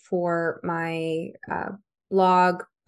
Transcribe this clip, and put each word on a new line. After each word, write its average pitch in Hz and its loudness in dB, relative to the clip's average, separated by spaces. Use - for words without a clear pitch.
for 170 -2
my, 165 -4
uh, - -6
blog, 185 4